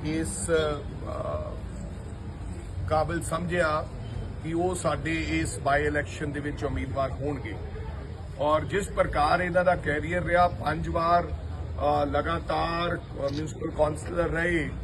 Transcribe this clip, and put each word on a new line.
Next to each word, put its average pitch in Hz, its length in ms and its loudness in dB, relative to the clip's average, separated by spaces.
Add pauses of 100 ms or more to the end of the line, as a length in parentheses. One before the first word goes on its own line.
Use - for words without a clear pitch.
ਇਸ, 160 460 -2
ਅਹ, 151 1040 -2 (1400)
ਕਾਬਿਲ 156 320 2
ਸਮਝਿਆ 165 680 0 (560)
ਕਿ 160 100 -2
ਉਹ 175 220 2
ਸਾਡੇ 160 540 0
ਇਸ 160 300 0
ਬਾਈ 143 260 4
ਇਲੈਕਸ਼ਨ 147 460 -2
ਦੇ 143 80 -4
ਵਿੱਚ 147 240 -4
ਉਮੀਦਵਾਰ 135 480 0
ਹੋਣਗੇ। 131 440 -4 (840)
ਔਰ 151 240 4
ਜਿਸ 180 240 -2
ਪ੍ਰਕਾਰ 170 520 4
ਇਹਨਾਂ 180 260 4
ਦਾ 175 100 8
ਕੈਰੀਅਰ 160 480 0
ਰਿਹਾ, 175 240 6
ਪੰਜ 160 420 0
ਵਾਰ, 170 340 4
ਅਹ, - 840 0
ਲਗਾਤਾਰ, 165 920 0
ਅਹ, 139 360 -4
ਮਿਊਨਿਸਪਲ 156 360 -4
ਕੌਂਸਲਰ 160 600 2
ਰਹੇ 165 400 2 (140)